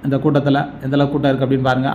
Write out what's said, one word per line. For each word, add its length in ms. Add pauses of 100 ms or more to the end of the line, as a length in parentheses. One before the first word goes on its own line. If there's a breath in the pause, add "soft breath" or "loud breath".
இந்த 120
கூட்டத்துல 420 (240)
எந்த 120
அளவுக்கு 200
கூட்டம் 160
இருக்கு 140
அப்படின்னு 240
பாருங்க. 260